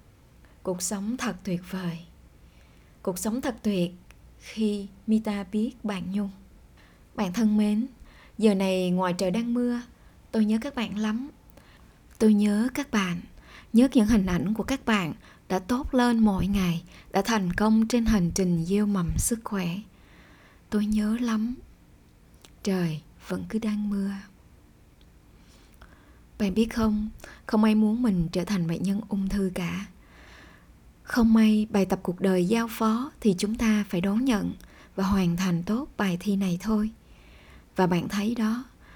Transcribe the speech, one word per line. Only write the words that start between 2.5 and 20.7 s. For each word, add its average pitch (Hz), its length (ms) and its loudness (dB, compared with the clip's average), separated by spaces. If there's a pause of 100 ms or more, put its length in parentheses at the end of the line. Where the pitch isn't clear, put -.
Cuộc 185 160 -6
sống 226 220 -4
thật 262 220 -6
tuyệt 180 300 0 (460)
khi 208 480 -4 (200)
Mita 214 460 0
biết 214 200 -2 (100)
bạn 185 300 -6
Nhung. 202 180 -2 (880)
Bạn 190 160 -2
thân 214 240 2
mến, 214 300 2 (520)
giờ 208 160 6
này 190 360 0
ngoài 180 280 2
trời 190 120 0
đang 233 240 -2
mưa, 240 260 -2 (500)
tôi 220 140 2
nhớ 214 160 2
các 277 140 -8
bạn 214 240 -6
lắm. 220 320 -4 (880)
Tôi 220 160 6
nhớ 208 400 2
các 285 160 -6
bạn, 180 300 -2 (520)
nhớ 247 200 6
những 214 140 4
hình 208 200 4
ảnh 180 280 0
của 208 80 -4
các 262 220 -4
bạn 196 300 0 (340)
đã 185 100 0
tốt 247 360 -4
lên 240 240 4
mỗi 196 280 4
ngày, 185 360 0 (300)
đã 196 100 2
thành 196 300 0
công 220 360 2
trên 233 180 0
hành 196 280 2
trình 175 300 2
gieo 202 220 0
mầm 185 320 0
sức 233 260 -2
khỏe. 185 240 -4 (1040)